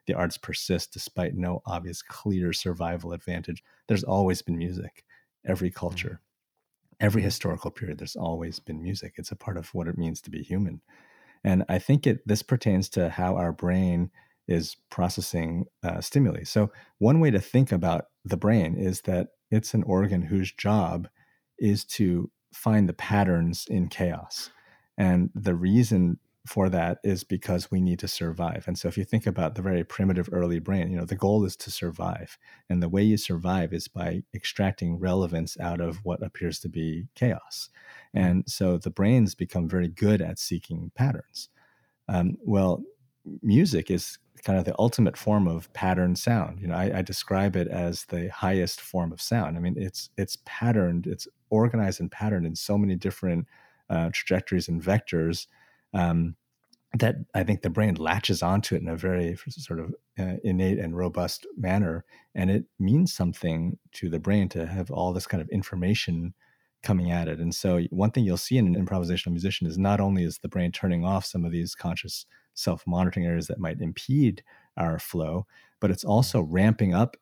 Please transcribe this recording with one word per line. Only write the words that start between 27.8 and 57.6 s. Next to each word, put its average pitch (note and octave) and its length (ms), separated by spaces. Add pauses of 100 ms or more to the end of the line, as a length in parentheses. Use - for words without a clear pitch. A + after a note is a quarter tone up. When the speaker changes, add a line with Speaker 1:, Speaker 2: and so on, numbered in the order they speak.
Speaker 1:
need F2+ 180
to - 100
survive. E2 600
And F2+ 100
so - 80
if E2 100
you F#2+ 80
think - 220
about F2+ 300
the F#2+ 60
very F2+ 200
primitive F2+ 480
early F2 300
brain, F2+ 320
you F2+ 40
know, E2+ 80
the F#2 120
goal G2+ 280
is F2+ 120
to - 160
survive. F2 640 (320)
And F2+ 100
the E2+ 80
way G2 140
you G#2+ 140
survive F2+ 560
is E2+ 160
by F2 340 (100)
extracting F2+ 680
relevance F2+ 600
out E2+ 220
of E2+ 240
what F2 180
appears E2+ 380
to - 80
be D#2+ 480
chaos. - 520 (480)
Speaker 2:
Mm. G2+ 40 (100)
Speaker 1:
And F2+ 200
so F2+ 280
the F2 120
brain's G#2 440
become F2 340
very F2+ 200
good G2+ 340
at E2+ 160
seeking E2 560
patterns. - 540 (600)
Um, F2+ 340
well, G2 420 (580)
music A#2 480
is - 280 (260)
kind F#2+ 140
of F2 60
the - 140
ultimate A2+ 380
form G#2 320
of E2 240
pattern F2+ 420
sound. F#2 460
You G2 80
know, E2 80
I, F#2+ 220
I F#2 40
describe F#2+ 540
it E2+ 120
as E2+ 380
the F2 220
highest F#2+ 520
form E2+ 320
of - 80
sound. E2+ 360
I E2+ 40
mean, F2 160
it's, F#2 400
it's - 280
patterned, F#2 640
it's - 200 (240)
organized A2 500
and F2 100
patterned G2 360
in D#2+ 80
so G2+ 240
many G2+ 180
different, F2 500 (420)
uh, E2 240
trajectories - 560
and E2 140
vectors, E2+ 640 (480)
um, E2+ 420 (600)
that A#2 180 (180)
I F#2+ 100
think G2 180